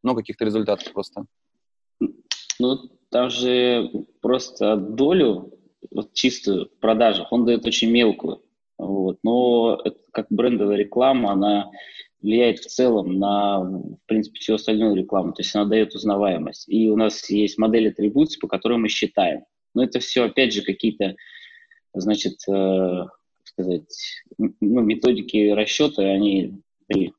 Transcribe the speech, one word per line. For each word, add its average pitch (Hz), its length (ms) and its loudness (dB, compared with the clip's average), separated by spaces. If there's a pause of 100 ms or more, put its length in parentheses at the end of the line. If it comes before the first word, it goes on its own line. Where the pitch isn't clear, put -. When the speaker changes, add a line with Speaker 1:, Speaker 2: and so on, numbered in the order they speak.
Speaker 1:
Ну, 127 120 0
каких-то 113 300 -4
результатов 104 480 -2
просто. 101 320 -10 (1400)
Speaker 2:
Ну, 127 180 0 (320)
там 123 200 0
же 123 600 0 (300)
просто 110 560 0
долю, 113 760 0 (380)
вот 107 240 -8
чистую 101 520 -2
в - 140 -20
продажах, 110 520 2
он 120 120 2
дает 117 220 2
очень 113 240 0
мелкую. 117 520 0 (360)
Вот. 95 440 -4
Но 120 600 2
это 107 120 -4 (160)
как 110 180 -6
брендовая 107 460 2
реклама, 117 560 2
она 101 380 0 (500)
влияет 113 380 2
в - 80 -16
целом 104 520 0
на, 101 420 0
в 92 460 -8
принципе, 110 340 -2
всю 110 140 0
остальную 107 420 0
рекламу. 92 360 -2
То - 100 -8
есть - 120 -6
она 104 100 2
дает 107 300 2
узнаваемость. 98 760 -2
И 113 220 4
у 107 60 4
нас 110 340 0
есть 104 280 0
модель 110 300 2
атрибуции, 107 500 0
по - 100 -8
которой 113 300 -2
мы 110 100 0
считаем. 95 560 -2 (300)
Но 123 100 2
это 123 160 -2
все, 123 240 0
опять 110 280 2
же, 104 100 -4
какие-то, 98 520 -2 (800)
значит, 98 440 -4 (100)
э, 98 40 0
как 95 960 -2
сказать, - 760 -8 (160)
м-, 107 220 -2
ну, 113 200 2
методики 110 720 2
расчета, 107 500 0
они 98 580 0 (280)
такие 95 300 -2